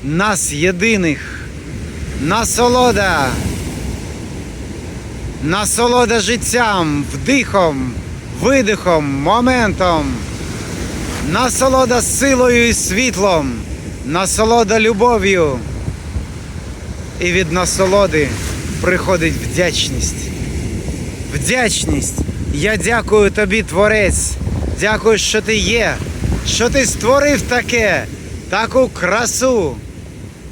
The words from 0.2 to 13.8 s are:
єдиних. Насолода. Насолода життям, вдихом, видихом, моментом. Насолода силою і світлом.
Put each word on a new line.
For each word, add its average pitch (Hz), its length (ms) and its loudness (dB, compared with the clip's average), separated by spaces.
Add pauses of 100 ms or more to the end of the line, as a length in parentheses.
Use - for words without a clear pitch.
єдиних. 175 840 0 (840)
Насолода. 208 1040 2 (2250)
Насолода 226 760 2
життям, 190 920 0
вдихом, 147 800 2 (480)
видихом, 202 640 2
моментом. 180 1080 2 (1160)
Насолода 254 680 4
силою 247 680 4
і 226 60 4
світлом. 185 800 2 (520)